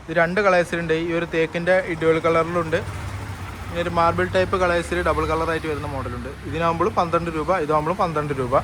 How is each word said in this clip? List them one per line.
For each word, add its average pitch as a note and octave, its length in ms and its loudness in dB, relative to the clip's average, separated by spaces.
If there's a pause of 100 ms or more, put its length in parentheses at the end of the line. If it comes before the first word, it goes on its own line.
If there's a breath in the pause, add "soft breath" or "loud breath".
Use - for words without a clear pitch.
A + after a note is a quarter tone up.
ഇത് D#3+ 160 -8
രണ്ട് F3 260 2
കളേഴ്സിലുണ്ട്. E3+ 480 2 (100)
ഈ - 20 -4 (120)
ഒരു E3+ 160 -2
തേക്കിൻ്റെ E3+ 420 2 (160)
ഇഡ്യുവൽ D#3+ 320 2
കളറിലുണ്ട്, E3 540 2 (880)
ഇനി E3+ 160 -4
ഒരു E3+ 140 -2
മാർബിൾ E3+ 360 4
ടൈപ്പ് F#3 280 2
കളേഴ്സിൽ F3 360 0 (100)
ഡബിൾ D#3 220 2
കളറായിട്ട് D#3+ 420 -2
വരുന്ന C#3+ 220 -6
മോഡലുണ്ട്. B2+ 360 -6 (180)
ഇതിനാകുമ്പോഴും E3 500 0
പന്ത്രണ്ട് E3+ 380 0
രൂപ, D#3 140 -2 (140)
ഇതാകുമ്പോഴും D3+ 380 0
പന്ത്രണ്ട് D3+ 380 0
രൂപ. B2+ 240 0